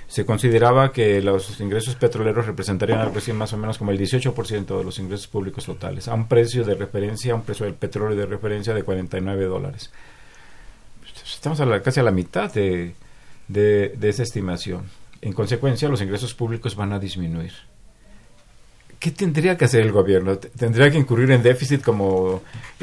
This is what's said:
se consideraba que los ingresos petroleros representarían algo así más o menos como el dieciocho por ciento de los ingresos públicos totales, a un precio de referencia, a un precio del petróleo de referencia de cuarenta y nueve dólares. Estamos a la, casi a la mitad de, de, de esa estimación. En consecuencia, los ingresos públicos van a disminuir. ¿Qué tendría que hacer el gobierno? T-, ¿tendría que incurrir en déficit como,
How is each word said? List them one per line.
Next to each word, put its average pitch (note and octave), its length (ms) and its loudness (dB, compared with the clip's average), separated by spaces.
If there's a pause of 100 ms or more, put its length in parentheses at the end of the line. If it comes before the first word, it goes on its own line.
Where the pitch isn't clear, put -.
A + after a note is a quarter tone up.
se - 180 -2
consideraba A#2+ 680 4
que G#2 280 4
los G2 400 0
ingresos A2 360 -2
petroleros A2 500 0
representarían G2+ 540 -2
algo G#2 180 -2
así A2+ 140 -6
más G#2+ 200 -4
o G#2+ 40 -6
menos G#2+ 220 -4
como G2+ 120 -2
el G2 80 0
dieciocho B2 340 0
por - 140 -6
ciento G2 320 -4
de F#2 60 -4
los F2+ 140 -10
ingresos G2 280 -8
públicos F#2+ 380 -6
totales, F#2 420 -10
a A#2 80 -6
un A2+ 140 -2
precio A#2 360 4
de G2+ 120 0
referencia, G#2 560 -4
a A#2 40 0
un A2 60 -4
precio G#2+ 240 -6
del F#2 80 -6
petróleo G#2+ 420 -4
de G2+ 100 -2
referencia G#2 480 -4
de G2+ 100 -4
cuarenta F#2+ 340 -4
y F#2 40 -4
nueve G2 240 -2
dólares. F#2 440 -6 (1400)
Estamos D3 340 -6
a C#3+ 60 4
la, G#2+ 160 2
casi C3+ 180 2
a B2+ 40 6
la G#2+ 80 4
mitad G2 420 -2
de, F2+ 400 0 (540)
de, G#2 500 2
de G#2+ 100 0
esa G#2 140 0
estimación. F#2 640 -4 (360)
En G#2+ 120 -6
consecuencia, A#2+ 560 0
los B2+ 120 0
ingresos G#2 320 -4
públicos A2+ 440 -6
van G2+ 160 -4
a G2+ 80 -4
disminuir. F2 520 -6 (1500)
¿Qué - 120 -2
tendría F3 440 2
que D#3 80 2
hacer A#2+ 180 4
el A2 100 2
gobierno? F#2+ 460 4
T-, - 100 -14
¿tendría A#2+ 420 4
que D#3 80 2
incurrir C3 320 4
en C3 100 8
déficit B2+ 420 4
como, F#2+ 600 2 (400)